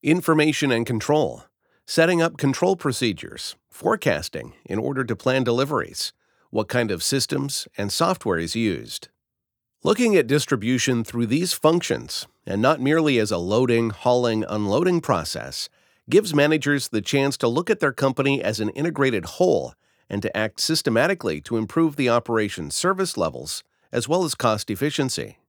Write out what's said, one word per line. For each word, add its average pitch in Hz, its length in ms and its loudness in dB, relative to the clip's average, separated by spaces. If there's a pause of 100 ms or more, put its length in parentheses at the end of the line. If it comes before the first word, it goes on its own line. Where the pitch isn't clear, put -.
Information 151 680 2
and 117 140 2
control, 113 580 0 (420)
setting 165 360 4
up 165 160 -2
control 175 380 2
procedures, - 800 -4 (120)
forecasting 87 840 -2 (100)
in 98 140 -4
order 131 260 -2
to 110 100 -4
plan 131 300 0
deliveries, 127 680 -2 (340)
what 107 200 -2
kind 120 220 0
of 85 120 -4
systems 139 760 -4
and 101 160 -4
software 165 460 0
is 82 180 -4
used. 80 520 -4 (760)
Looking 214 320 4
at 143 100 6
distribution 123 760 0
through 117 220 -2
these 160 260 0
functions, - 760 0 (180)
and 101 160 -2
not 131 200 4
merely 147 380 2
as 104 120 0
a 95 80 0
loading, 113 520 2
hauling, 120 580 2
unloading 117 520 2
process, 76 680 -4 (420)
gives 117 240 4
managers 147 540 2
the 107 140 -2
chance 139 340 0
to - 100 0
look 135 240 0
at 208 80 2
their 139 140 0
company 135 500 0
as 107 160 -2
an 107 120 -2
integrated 135 560 -2
whole 113 480 0 (360)
and 101 120 -4
to - 140 -4
act 110 220 -2
systematically 127 840 0
to 117 160 -4
improve 147 360 0
the 143 140 0
operation's 110 680 0
service 185 420 -2
levels, 76 460 -4 (300)
as 120 160 -4
well 175 160 2
as 151 100 -4
cost 110 340 0
efficiency. 131 720 -4 (100)